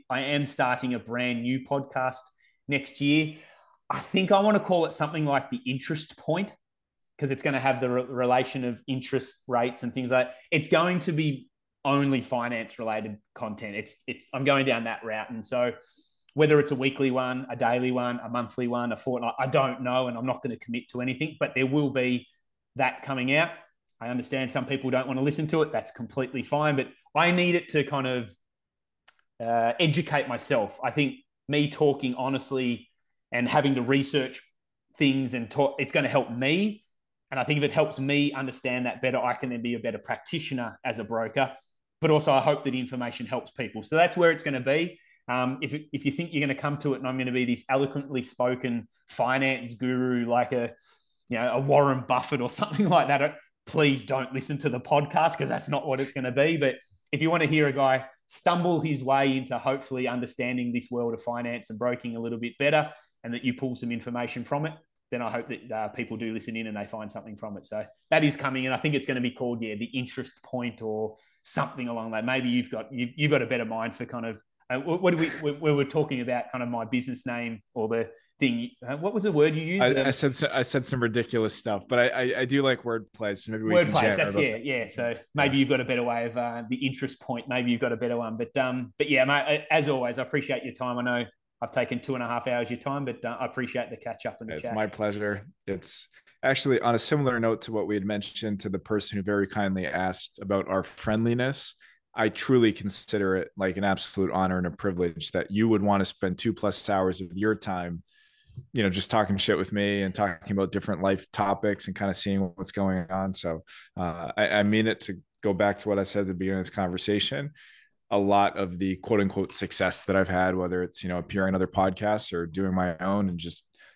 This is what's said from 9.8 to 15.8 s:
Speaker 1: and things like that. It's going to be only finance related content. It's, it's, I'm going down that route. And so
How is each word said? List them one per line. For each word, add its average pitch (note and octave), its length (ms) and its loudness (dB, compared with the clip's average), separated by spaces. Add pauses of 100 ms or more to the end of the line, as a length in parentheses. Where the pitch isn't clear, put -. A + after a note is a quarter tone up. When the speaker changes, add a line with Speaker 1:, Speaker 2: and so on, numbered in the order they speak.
Speaker 1:
and A#2+ 100 -6
things B2+ 180 -4
like B2+ 160 4
that. - 80 -16 (160)
It's D3+ 160 2
going F3 340 4
to E3+ 120 -2
be D3 340 -2 (380)
only C#3 360 2
finance A#2+ 580 -4
related A2 380 -4 (180)
content. G#2 400 -8
It's, G#2+ 180 -10 (140)
it's, - 260 -10
I'm C3+ 120 -2
going C#3 200 4
down A#2 200 0
that A2+ 180 -6
route. G#2+ 260 -6
And A2+ 160 -10
so B2 280 0 (600)